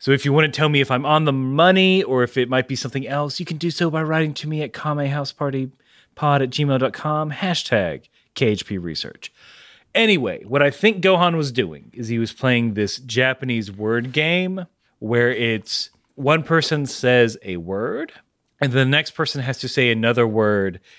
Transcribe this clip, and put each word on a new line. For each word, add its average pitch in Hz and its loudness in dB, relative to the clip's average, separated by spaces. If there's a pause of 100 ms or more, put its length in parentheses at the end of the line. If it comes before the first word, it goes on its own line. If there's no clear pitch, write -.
So 131 0
if 139 2
you 139 2
want 151 4
to - -8
tell 151 2
me 147 4
if 131 0
I'm 131 0
on 151 4
the 147 2
money 180 4
or 127 0
if 120 -2
it 123 0
might 131 0
be 135 -6
something 127 -6
else, 143 -6
you 175 -8
can 160 -6
do 170 -4
so 165 -2
by 160 -2
writing 156 0
to 151 -8
me 151 -4
at 143 -8
kamehousepartypod 143 -4 (480)
at 143 2
gmail 139 0
dot 127 0
com, 151 -4
hashtag 123 -2 (280)
K 127 2
H 104 0
P 98 -6
Research. - -10 (640)
Anyway, 170 0
what 135 2
I 143 4
think 196 2
Gohan 175 4
was 143 -2
doing 90 -4
is 117 -10
he 117 -2
was 113 -2
playing 120 2
this 104 -2
Japanese 127 -2
word 113 -2
game 180 -2 (320)
where 120 2
it's 113 -4 (240)
one 147 2
person 151 0
says 123 2
a 92 -6
word, 110 -6 (480)
and 139 -2
the 131 4
next 147 0
person 147 -4
has 127 -6
to 131 -8
say 123 2
another 117 2
word 104 2 (200)